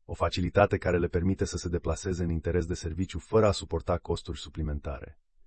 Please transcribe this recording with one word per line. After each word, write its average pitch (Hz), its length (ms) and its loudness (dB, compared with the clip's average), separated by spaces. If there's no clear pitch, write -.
o 87 40 -8
facilitate 92 640 2
care 90 200 2
le 87 100 2
permite 92 380 2
să 90 120 -4
se 87 120 -4
deplaseze 85 540 -2
în 85 60 0
interes 85 360 0
de 85 80 -2
serviciu 85 460 -4
fără 110 280 4
a 98 40 6
suporta 85 460 -2
costuri - 420 -4
suplimentare. 73 800 -6